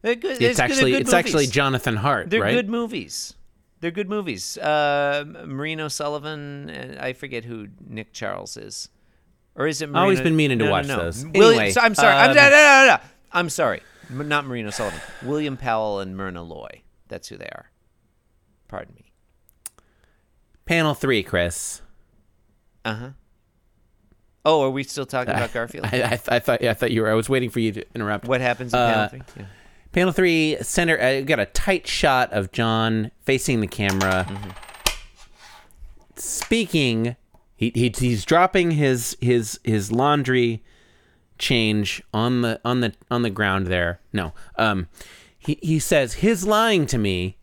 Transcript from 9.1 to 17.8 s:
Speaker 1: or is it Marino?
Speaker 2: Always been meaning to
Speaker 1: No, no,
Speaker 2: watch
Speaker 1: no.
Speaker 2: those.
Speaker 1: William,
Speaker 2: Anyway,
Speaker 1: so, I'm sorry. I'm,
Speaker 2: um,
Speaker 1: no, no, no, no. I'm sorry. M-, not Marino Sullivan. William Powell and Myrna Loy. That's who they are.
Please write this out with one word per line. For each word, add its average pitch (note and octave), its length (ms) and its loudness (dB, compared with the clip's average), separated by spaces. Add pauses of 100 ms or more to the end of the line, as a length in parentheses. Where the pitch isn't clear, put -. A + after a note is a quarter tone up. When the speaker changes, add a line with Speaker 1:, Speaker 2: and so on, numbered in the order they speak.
Speaker 1:
or D3 120 -4
is D3+ 140 -4
it D#3 80 -6
Marino? D#3 140 0
Speaker 2:
Always F#3+ 180 2
been D#3+ 160 2
meaning C#3 220 2
to A2 40 2
Speaker 1:
No, - 60 2
no, - 20 2
Speaker 2:
watch F#2+ 160 0
Speaker 1:
no. C3+ 100 -4
Speaker 2:
those. G2 280 -6
Speaker 1:
William, A3 340 6
Speaker 2:
Anyway, G3+ 120 2
Speaker 1:
so, A#3+ 100 2
I'm A3+ 120 4
sorry. - 220 6
I'm, C4 140 6
Speaker 2:
um, C#4 80 4
Speaker 1:
no, C#4+ 60 10
no, C#4+ 60 10
no, C#4 460 10
no. - 20 -2 (360)
I'm F3 160 0
sorry. A#2+ 320 0 (280)
M-, C#3 200 -8
not D3 160 0
Marino A#2+ 240 -6
Sullivan. G2 320 -6 (220)
William D3 340 -4
Powell A2 420 -2
and F#2+ 160 -8
Myrna F#2+ 260 -8
Loy. D#2+ 420 -16 (260)
That's - 180 -14
who A1 100 -16
they G1+ 140 -14
are. - 180 -18 (1000)